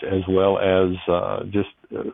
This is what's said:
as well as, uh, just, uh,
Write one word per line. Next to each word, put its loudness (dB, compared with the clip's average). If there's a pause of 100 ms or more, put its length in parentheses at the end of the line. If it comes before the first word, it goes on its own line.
as -2
well 4
as, 2 (140)
uh, 0
just, 0 (240)
uh, -6 (100)